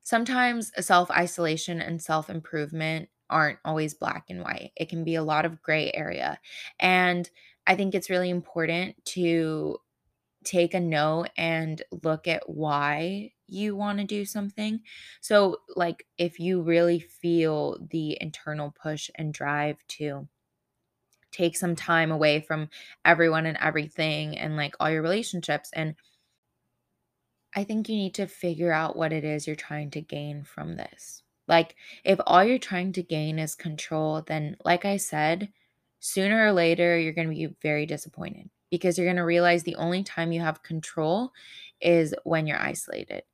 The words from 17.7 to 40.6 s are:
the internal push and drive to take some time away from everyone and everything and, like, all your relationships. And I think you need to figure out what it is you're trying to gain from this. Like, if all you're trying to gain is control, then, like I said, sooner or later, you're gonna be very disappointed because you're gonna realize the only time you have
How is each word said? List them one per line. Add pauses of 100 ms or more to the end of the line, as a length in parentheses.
the
internal
push
and
drive
to (1040)
take
some
time
away
from (360)
everyone
and
everything
and,
like,
all
your
relationships.
And (1600)
I
think
you
need
to
figure
out
what
it
is
you're
trying
to
gain
from
this. (240)
Like, (280)
if
all
you're
trying
to
gain
is
control,
then,
like
I
said, (480)
sooner
or
later,
you're
gonna
be
very
disappointed (200)
because
you're
gonna
realize
the
only
time
you
have